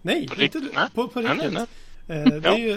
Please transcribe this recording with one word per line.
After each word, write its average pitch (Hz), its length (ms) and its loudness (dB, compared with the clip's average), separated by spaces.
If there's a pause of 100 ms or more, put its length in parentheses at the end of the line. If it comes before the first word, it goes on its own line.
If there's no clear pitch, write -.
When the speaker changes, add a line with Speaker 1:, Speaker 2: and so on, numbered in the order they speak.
Speaker 1:
nej, 262 260 0
Speaker 2:
På - 140 -4
Speaker 1:
inte - 20 6 (160)
Speaker 2:
rikt-, - 120 -6
Speaker 1:
det. 139 80 -2
Speaker 2:
nej. 165 160 2
Speaker 1:
På, 233 120 -2
på 240 140 -6
Speaker 2:
Nej, 247 160 0
nej, 294 100 -2
Speaker 1:
riktigt. 208 200 -4 (400)
Speaker 2:
nej. 160 120 -6
Speaker 1:
Eh, 147 60 -6
det 156 240 6
Speaker 2:
Ja. 185 40 6
Speaker 1:
är 220 40 4
ju, 233 200 0